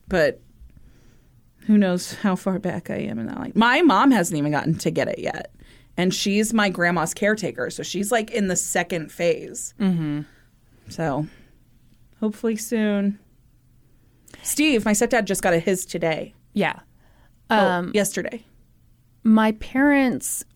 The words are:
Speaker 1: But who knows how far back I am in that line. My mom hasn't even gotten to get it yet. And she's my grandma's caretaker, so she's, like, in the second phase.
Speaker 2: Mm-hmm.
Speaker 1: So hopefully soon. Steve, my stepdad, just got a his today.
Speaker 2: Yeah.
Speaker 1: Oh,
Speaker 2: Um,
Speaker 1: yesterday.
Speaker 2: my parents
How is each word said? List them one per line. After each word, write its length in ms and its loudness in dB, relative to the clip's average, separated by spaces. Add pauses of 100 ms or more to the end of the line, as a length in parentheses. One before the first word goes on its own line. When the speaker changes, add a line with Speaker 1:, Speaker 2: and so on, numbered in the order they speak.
Speaker 1:
But 320 2 (1300)
who 100 6
knows 380 0
how 200 0
far 240 -2
back 300 -6
I 80 -8
am 200 -6
in 100 -6
that 120 -10
line. 160 -10
My 260 4
mom 300 6
hasn't 260 2
even 140 0
gotten 280 0
to 120 -2
get 160 -2
it 120 -6
yet. 340 -8 (420)
And 180 0
she's 400 0
my 140 2
grandma's 460 0
caretaker, 560 -2
so 140 -10
she's, 280 -6
like, 200 0
in 180 0
the 80 -2
second 540 -4
phase. 680 -4
Speaker 2:
Mm-hmm. 420 0 (680)
Speaker 1:
So 380 -4 (920)
hopefully 380 -2
soon. 600 -2 (1200)
Steve, 420 2
my 80 2
stepdad, 320 2
just 160 -2
got 120 2
a 60 4
his 260 0
today. 480 -4 (200)
Speaker 2:
Yeah. 260 -2 (680)
Speaker 1:
Oh, 80 2
Speaker 2:
Um, 360 2
Speaker 1:
yesterday. 500 -2 (800)
Speaker 2:
my 300 6
parents 880 2 (120)